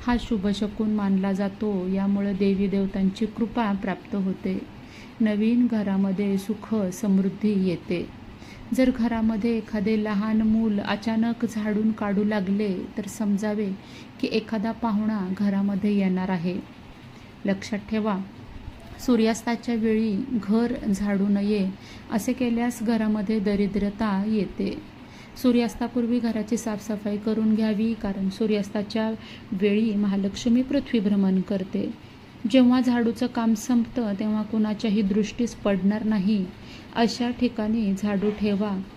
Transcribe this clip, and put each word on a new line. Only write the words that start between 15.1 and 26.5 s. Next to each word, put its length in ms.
घरामध्ये 580
येणार 320
आहे. 280
लक्षात 340
ठेवा, 280
सूर्यास्ताच्या 680
वेळी 420
घर 260
झाडू 420
नये. 420
असे 200
केल्यास 500
घरामध्ये 560
दरिद्रता 880
येते. 560
सूर्यास्तापूर्वी 760
घराची 380